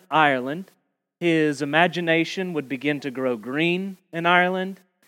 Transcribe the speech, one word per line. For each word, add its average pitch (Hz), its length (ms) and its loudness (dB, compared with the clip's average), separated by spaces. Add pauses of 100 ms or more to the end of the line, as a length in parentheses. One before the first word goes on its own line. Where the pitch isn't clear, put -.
Ireland. 143 600 0 (480)
His 156 420 2
imagination 165 920 0
would 147 140 -4
begin 139 340 -2
to 143 100 -6
grow 123 260 -2
green 170 600 -4 (140)
in 170 140 -4
Ireland. 185 540 2 (280)